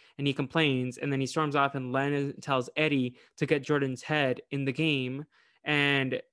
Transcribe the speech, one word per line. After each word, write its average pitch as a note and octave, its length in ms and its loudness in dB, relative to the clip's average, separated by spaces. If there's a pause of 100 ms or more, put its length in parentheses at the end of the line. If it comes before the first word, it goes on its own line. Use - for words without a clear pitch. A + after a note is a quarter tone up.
(180)
And C#3+ 100 0
he C#3 60 4
complains, C3 640 0
and C#3 140 -4
then C3+ 100 0
he C3 40 0
storms D3 300 0
off, C#3 200 2
and B2+ 180 -4
Len C#3 200 0
is, C#3+ 280 -2
tells C3 340 -2
Eddie C#3 420 0 (200)
to D#3 80 -2
get D3 180 2
Jordan's C#3 400 0
head C#3+ 380 0 (100)
in C#3 140 -2
the C3+ 80 -2
game. C#3 520 -2 (380)
And C#3+ 580 2 (120)